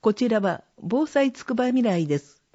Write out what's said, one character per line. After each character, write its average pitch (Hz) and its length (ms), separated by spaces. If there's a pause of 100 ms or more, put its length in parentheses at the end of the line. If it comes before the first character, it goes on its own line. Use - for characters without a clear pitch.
こ 220 120
ち 247 140
ら 220 120
は 185 240 (180)
防 254 240
災 277 260
つ - 140
く 262 80
ば 247 180
み 247 120
ら 190 140
い 160 100
で 147 100
す。 - 240 (140)